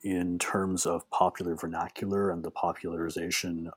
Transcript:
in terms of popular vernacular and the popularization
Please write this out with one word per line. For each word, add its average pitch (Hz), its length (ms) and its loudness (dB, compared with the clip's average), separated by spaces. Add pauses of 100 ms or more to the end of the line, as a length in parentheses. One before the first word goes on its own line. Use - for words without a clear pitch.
in 90 340 2
terms 92 480 0
of 85 260 0
popular 87 440 2
vernacular 90 760 0
and 85 140 -2
the 82 80 -6
popularization 85 1300 -2